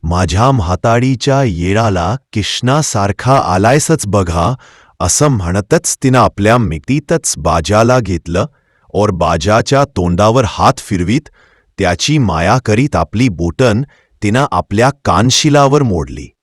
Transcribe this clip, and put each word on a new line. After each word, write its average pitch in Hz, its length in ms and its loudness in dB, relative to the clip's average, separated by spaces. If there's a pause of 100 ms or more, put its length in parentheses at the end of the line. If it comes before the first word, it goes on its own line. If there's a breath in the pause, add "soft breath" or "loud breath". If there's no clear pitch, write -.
माझ्या 87 480 0
म्हातारीच्या 120 920 0
येळाला 95 720 -2 (180)
कृष्णासारखा 120 1040 -2
आलायसच 123 680 0
बघा," 90 480 0 (440 soft breath)
असं 90 280 2
म्हणतच 101 760 0
तिनं 127 160 4
आपल्या 110 380 2
मिठीतच 123 800 -2
बाज्याला 104 640 2
घेतलं 92 460 -4 (480)
और 104 180 0
बाजाच्या 95 720 0
तोंडावर 104 640 2
हात - 300 0
फिरवीत 98 520 -4 (500 soft breath)
त्याची 92 380 0
माया 95 400 0
करीत 123 380 0
आपली 104 340 0
बोटं 98 520 -2 (420 soft breath)
तिनं 117 280 0
आपल्या 113 380 0 (160)
कानशिलावर 139 800 2
मोडली. 67 440 -4 (160)